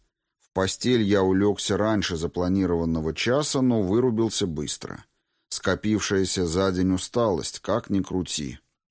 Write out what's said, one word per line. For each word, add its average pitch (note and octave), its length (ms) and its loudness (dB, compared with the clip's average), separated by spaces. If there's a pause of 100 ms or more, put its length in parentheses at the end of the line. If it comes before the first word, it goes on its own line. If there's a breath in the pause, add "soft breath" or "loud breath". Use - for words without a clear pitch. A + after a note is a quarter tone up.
(420)
В - 100 -20
постель A2+ 500 0
я G2 220 4
улегся F#2+ 540 2
раньше G#2 400 0
запланированного E2+ 960 0
часа, C#3 480 0
но A#2+ 200 2
вырубился A2 680 0
быстро. D2 580 -8 (420)
Скопившаяся F#2+ 1000 0
за F#2 280 0
день F#2 180 2
усталость, F#2 680 -2
как F#2+ 280 -4
ни G2+ 120 0
крути. D#2+ 580 -4 (320)